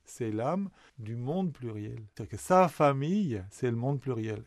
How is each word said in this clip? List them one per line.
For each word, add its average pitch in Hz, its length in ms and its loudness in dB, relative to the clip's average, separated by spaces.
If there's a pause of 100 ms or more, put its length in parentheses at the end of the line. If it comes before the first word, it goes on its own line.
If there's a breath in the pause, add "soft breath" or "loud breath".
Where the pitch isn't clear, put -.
c'est - 260 -6
l'âme 151 380 -2 (320 soft breath)
du 110 160 -8
monde 156 360 -2
pluriel. 113 460 -8 (160)
C'est-à-dire 110 160 -10
que 107 60 -8
sa 185 320 6
famille, 143 840 2
c'est 123 200 -2
le 117 60 0
monde 131 240 0
pluriel. 110 460 -4